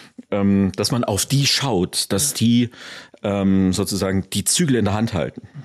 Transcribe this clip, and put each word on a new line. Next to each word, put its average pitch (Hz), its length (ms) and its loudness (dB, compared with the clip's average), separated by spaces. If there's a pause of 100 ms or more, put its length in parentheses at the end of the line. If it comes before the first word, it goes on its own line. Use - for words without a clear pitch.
(320)
ähm, 98 460 2
dass 104 140 -2
man 120 120 0
auf 101 220 -2
die 139 200 2
schaut, 101 680 -2
dass 95 200 0
die, 117 360 2 (520)
ähm, 98 520 2
sozusagen 95 580 -2
die 98 140 -4
Zügel 139 320 0
in 104 80 2
der 98 80 0
Hand 110 200 -2
halten, 76 280 -4 (240)